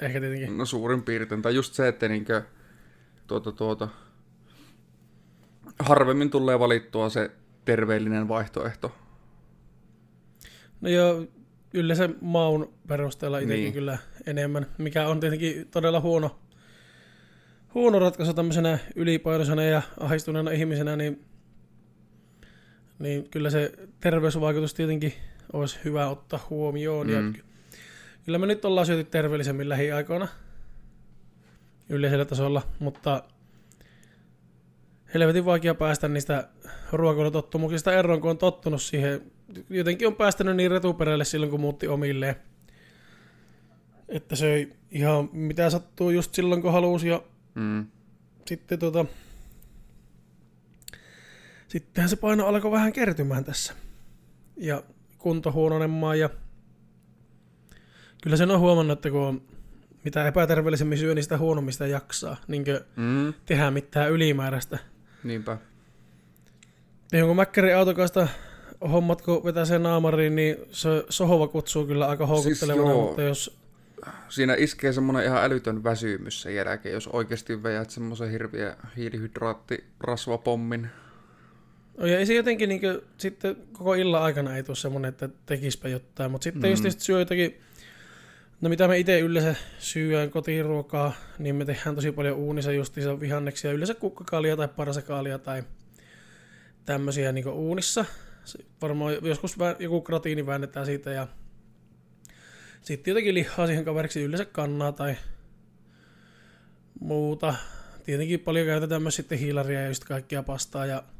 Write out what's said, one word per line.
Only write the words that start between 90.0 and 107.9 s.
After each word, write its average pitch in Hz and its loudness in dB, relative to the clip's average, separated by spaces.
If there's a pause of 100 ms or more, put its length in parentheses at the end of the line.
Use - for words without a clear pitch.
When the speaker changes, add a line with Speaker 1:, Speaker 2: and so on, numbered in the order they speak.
Speaker 1:
kotiruokaa, 151 -2 (260)
niin 143 -2
me 143 -2
tehdään 143 -4
tosi 147 -2
paljon 143 -2
uunissa 147 -2
justiinsa 139 -4
vihanneksia, 143 -4
yleensä 175 -2
kukkakaalia 160 -2
tai 147 -2
parsakaalia 139 -6
tai 131 -8 (1200)
tämmösiä 139 -2
niinku 131 -6
uunissa. 165 -4 (400)
Se - -18 (240)
varmaan 151 -2
joskus 160 -4
vä-, 175 0
joku 170 -2
gratiini 156 -4
väännetään 139 -6
siitä 143 -6
ja 135 -6 (1500)
sitten 160 -6
jotakin 208 2
lihaa 175 0
siihen 160 0
kaveriksi, 156 -2
yleensä 165 -4
kannaa 147 -2
tai 143 -4 (1800)
muuta. 151 -2 (500)